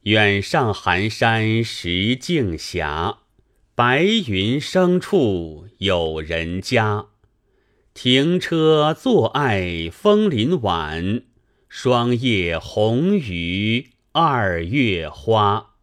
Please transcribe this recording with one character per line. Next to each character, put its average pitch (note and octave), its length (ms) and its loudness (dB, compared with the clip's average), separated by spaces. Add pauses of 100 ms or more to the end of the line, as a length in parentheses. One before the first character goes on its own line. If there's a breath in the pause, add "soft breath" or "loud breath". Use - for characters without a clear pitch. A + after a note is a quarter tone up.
远 G2+ 380 2
上 A2+ 320 0
寒 F#2+ 380 0
山 A2+ 540 0
石 G2 520 -2
径 B2+ 400 -4
斜， - 300 -6 (880)
白 B2 300 2
云 C3+ 580 0
生 F3+ 400 0
处 F2+ 680 0 (120)
有 E2+ 420 0
人 E2 400 -6
家。 G#2+ 460 0 (880)
停 C#3+ 440 2
车 D#3 540 2
坐 F3 320 2
爱 F#2 680 -2
枫 G#3 380 2
林 C3+ 320 0
晚， F2 600 -2 (440)
霜 B2 480 0
叶 F#2+ 440 0
红 B2+ 580 0
于 G2+ 720 -2 (220)
二 A#2+ 500 2
月 F#2 480 0
花。 G#2+ 720 0